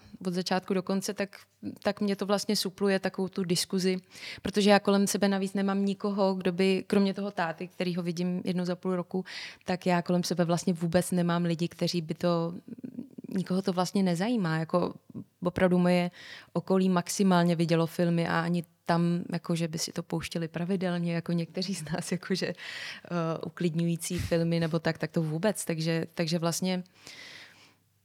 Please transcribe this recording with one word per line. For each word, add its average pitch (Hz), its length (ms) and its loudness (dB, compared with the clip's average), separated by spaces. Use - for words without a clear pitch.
od 185 80 -2
začátku 185 400 -2
do 185 100 0
konce, 190 300 -2
tak, 196 240 -6
tak 202 180 -2
mě 202 140 0
to 196 100 -4
vlastně 202 300 2
supluje 196 440 0
takovou 190 280 -2
tu 196 160 -4
diskuzi, 185 540 0
protože 196 280 4
já 202 100 8
kolem 202 280 4
sebe 202 200 0
navíc 196 260 0
nemám 196 320 0
nikoho, 196 480 0
kdo 185 180 0
by, 190 360 2
kromě 196 260 4
toho 196 180 -6
táty, 175 360 -4
který 180 280 -4
ho 180 80 -2
vidím 180 420 -2
jednou 180 200 -2
za 175 100 -2
půl 185 200 -2
roku, 180 300 -4
tak 180 200 -2
já 175 160 4
kolem 180 220 2
sebe 175 220 2
vlastně 170 280 2
vůbec 170 380 0
nemám 175 320 2
lidi, 170 240 0
kteří 175 340 -2
by 160 120 -8
to, 170 400 0
nikoho 185 260 0
to 190 120 0
vlastně 180 300 2
nezajímá. 180 540 2
Jako 175 360 0
opravdu 180 340 4
moje 175 340 4
okolí 190 360 2
maximálně 175 640 4
vidělo 165 320 4
filmy 170 400 2
a 170 140 0
ani 170 220 0
tam, 170 380 2
jako, 170 220 -2
že 165 120 0
by 160 100 -6
si - 140 -4
to 170 120 -6
pouštěli 165 440 -4
pravidelně, 175 680 -2
jako 170 160 -4
někteří 175 440 -2
z 160 100 -8
nás, 165 260 -4
<laughs> - 0 -
jakože, 180 360 -2
eh, 175 80 -6
uklidňující 170 720 -2
filmy 170 400 2
nebo 165 200 0
tak, 160 180 -2
tak - 140 -6
to 170 100 0
vůbec. 160 440 0
Takže, 165 480 0
takže 170 260 0
vlastně 180 440 -2